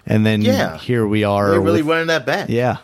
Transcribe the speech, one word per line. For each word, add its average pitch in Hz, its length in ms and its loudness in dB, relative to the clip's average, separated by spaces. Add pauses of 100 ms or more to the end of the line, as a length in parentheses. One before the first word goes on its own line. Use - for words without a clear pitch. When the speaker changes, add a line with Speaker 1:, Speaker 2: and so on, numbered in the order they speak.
Speaker 1:
And 107 200 2
then 107 160 2
Speaker 2:
Yeah. 95 380 0
Speaker 1:
here 117 280 -2
we 104 160 0
are 101 280 2
Speaker 2:
They're 98 100 4
really 165 220 2
Speaker 1:
with 156 80 0
Speaker 2:
running 165 160 0
that 160 180 -2
back. 156 240 -4
Speaker 1:
Yeah. 117 340 0